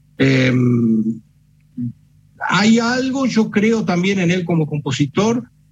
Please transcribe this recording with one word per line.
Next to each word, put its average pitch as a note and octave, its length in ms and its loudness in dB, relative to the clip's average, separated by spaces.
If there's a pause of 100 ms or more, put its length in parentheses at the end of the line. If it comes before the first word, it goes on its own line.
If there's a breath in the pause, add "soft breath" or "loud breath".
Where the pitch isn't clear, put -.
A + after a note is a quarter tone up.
(180)
Em, B2 1040 2 (1300)
hay G#3+ 320 4
algo, B3+ 460 -2
yo A3 240 0
creo, A3 340 0
también F#3 360 0
en E3+ 120 0
él F#3 140 -2
como E3 220 0
compositor D#3 840 -2 (220)